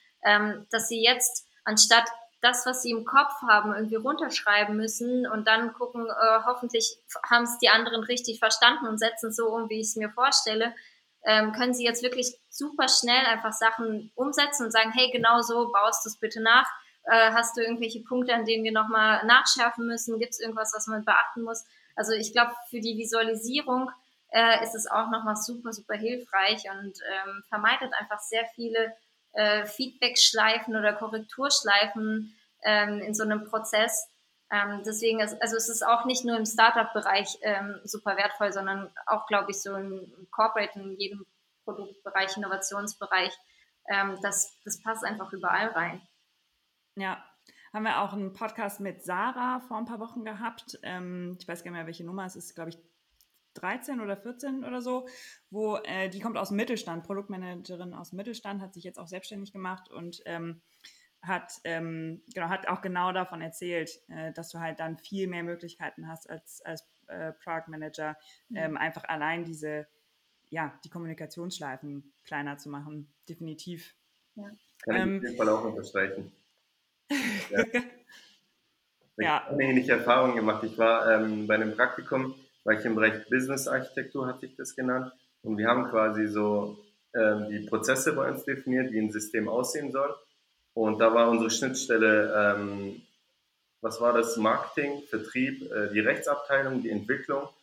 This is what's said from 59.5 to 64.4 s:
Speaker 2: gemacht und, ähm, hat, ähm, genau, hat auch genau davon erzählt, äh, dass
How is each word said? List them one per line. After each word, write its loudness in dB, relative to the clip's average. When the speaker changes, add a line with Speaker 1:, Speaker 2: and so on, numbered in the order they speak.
Speaker 2:
gemacht -12
und, -14
ähm, -10
hat, -8
ähm, -8
genau, -6
hat -4
auch -4
genau -2
davon -6
erzählt, -8
äh, -12
dass -14